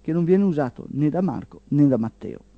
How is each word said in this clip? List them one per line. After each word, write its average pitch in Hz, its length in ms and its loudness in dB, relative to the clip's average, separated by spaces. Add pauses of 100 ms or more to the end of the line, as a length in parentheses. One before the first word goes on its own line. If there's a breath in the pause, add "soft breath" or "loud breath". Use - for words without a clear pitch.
che - 120 -8
non 170 120 0
viene 185 200 4
usato 147 460 -2
né 147 180 0
da 160 140 -2
Marco - 460 -6
né 143 180 4
da 131 100 4
Matteo, - 440 -6 (180)